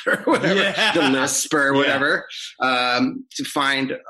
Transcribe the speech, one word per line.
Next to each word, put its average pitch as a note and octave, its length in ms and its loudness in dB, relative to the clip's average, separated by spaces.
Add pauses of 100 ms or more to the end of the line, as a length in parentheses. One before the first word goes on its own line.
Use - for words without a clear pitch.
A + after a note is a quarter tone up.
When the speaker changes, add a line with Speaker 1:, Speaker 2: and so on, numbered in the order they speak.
Speaker 1:
<laughs> - 40 -10
or - 120 2
whatever, G3 420 2
Speaker 2:
Yeah. G3+ 320 0
Speaker 1:
the E3 180 2
lisp C3+ 420 0
or C#3 200 2
Speaker 2:
Yeah. C#3 60 4
Speaker 1:
whatever, C#3 480 0 (340)
um, B2 720 0
to C#3 120 -8
find C3+ 520 0 (140)